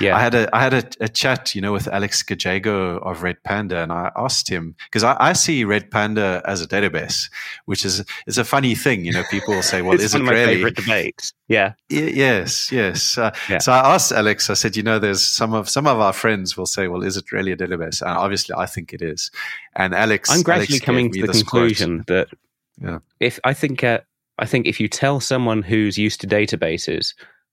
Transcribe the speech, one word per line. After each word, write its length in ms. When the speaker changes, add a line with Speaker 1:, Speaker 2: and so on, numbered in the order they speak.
Speaker 1:
Yeah. 160
Speaker 2:
I 40
had 140
a, 220
I 60
had 100
a, 120
a 80
chat, 480
you 40
know, 120
with 160
Alex 340
Gajego 840
of 180
Red 200
Panda, 400
and 100
I 240
asked 320
him, 280
'cause 120
I, 160
I 160
see 300
Red 260
Panda 560
as 160
a 60
database, 600
which 180
is, 200
is 120
a 60
funny 320
thing. 280
You 80
know, 180
people 240
will 80
say, 200
"Well, 120
Speaker 1:
<laughs> 60
It's 40
Speaker 2:
is 100
Speaker 1:
one 80
Speaker 2:
it 20
Speaker 1:
of 20
my 60
Speaker 2:
really?" 220
Speaker 1:
favorite 220
debates. 560
Yeah. 260
Speaker 2:
Y-, 240
yes, 580
yes. 460
Uh, 140
Speaker 1:
Yeah. 80
Speaker 2:
so 140
I 220
asked 180
Alex, 360
I 60
said, 220
"You 80
know, 160
there's 260
some 260
of, 160
some 200
of 120
our 120
friends 440
will 100
say, 220
'Well, 140
is 140
it 160
really 200
a 40
database?'" 460
And 80
obviously 460
I 100
think 260
it 100
is. 280
And 200
Alex, 360
Speaker 1:
I'm 120
gradually 260
Speaker 2:
Alex 120
gave 60
Speaker 1:
coming 240
Speaker 2:
me 100
Speaker 1:
to 60
the 60
Speaker 2:
this 100
quote. 340
Speaker 1:
conclusion 300
that 220
Speaker 2:
Yeah. 180
Speaker 1:
if, 240
I 80
think, 320
uh, 160
I 60
think 220
if 140
you 80
tell 320
someone 420
who's 340
used 240
to 60
databases 880